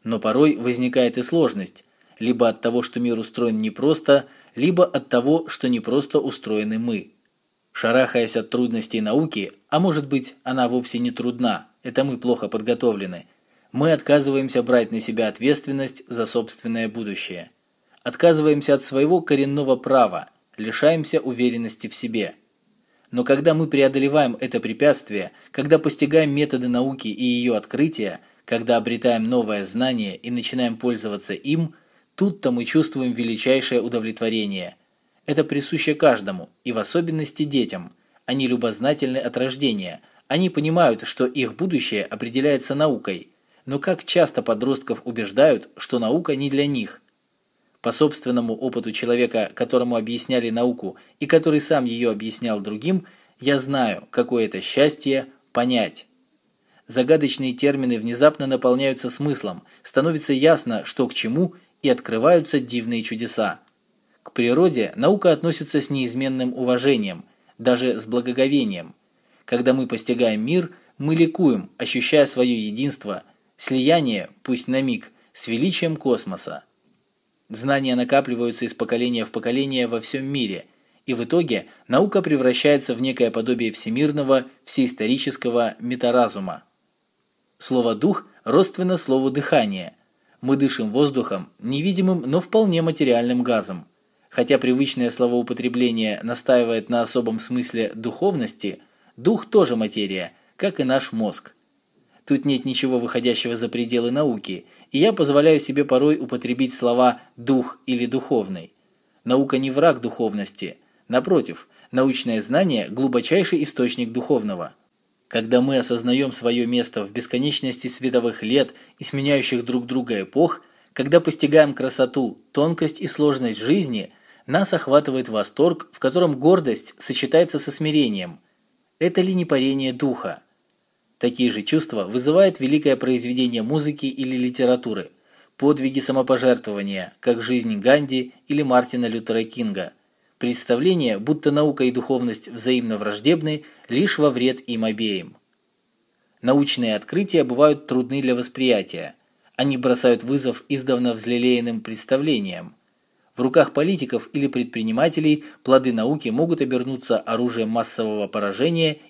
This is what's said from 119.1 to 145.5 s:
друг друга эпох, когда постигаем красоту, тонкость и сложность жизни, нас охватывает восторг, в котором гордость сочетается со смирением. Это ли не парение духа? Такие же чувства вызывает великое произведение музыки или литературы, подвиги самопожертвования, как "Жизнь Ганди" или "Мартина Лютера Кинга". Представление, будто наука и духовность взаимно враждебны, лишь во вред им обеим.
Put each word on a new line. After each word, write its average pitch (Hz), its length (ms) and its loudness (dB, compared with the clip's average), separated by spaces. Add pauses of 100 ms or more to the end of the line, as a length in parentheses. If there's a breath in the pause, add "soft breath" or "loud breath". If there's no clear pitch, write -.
друг 120 220 -4
друга 120 360 -4
эпох, 160 400 0 (320 soft breath)
когда 143 260 4
постигаем 151 540 4
красоту, 131 640 -2 (140)
тонкость 156 500 0
и 185 40 -4
сложность 127 540 0
жизни, 127 520 0 (340 soft breath)
нас 165 260 0
охватывает 139 560 2
восторг, 135 640 0
в - 60 -20
котором 143 400 0
гордость 151 600 2
сочетается 160 600 0
со 147 120 -4
смирением. 117 680 0 (600)
Это 170 220 2
ли 185 140 0
не 180 100 0
парение 135 480 0
духа? 127 480 -4 (800)
Такие 123 320 0
же 104 120 -4
чувства 120 420 -2
вызывает 151 560 4
великое 139 360 2
произведение 123 640 0
музыки 147 420 -2
или 131 320 -4
литературы, 123 760 0 (460 soft breath)
подвиги 135 440 2
самопожертвования, 123 1200 0
как 120 200 2
"Жизнь 117 380 -2
Ганди" 131 540 2 (140 loud breath)
или 147 160 0
"Мартина 123 440 2
Лютера 113 380 -2
Кинга". 104 480 -6 (460)
Представление, 123 800 0
будто 147 340 0
наука 143 320 2
и 127 80 2
духовность 123 560 -4
взаимно 117 500 -2
враждебны, 151 640 0 (240 loud breath)
лишь 151 300 0
во 147 120 4
вред 127 380 -2
им 113 160 -2
обеим. 104 520 -4 (1080)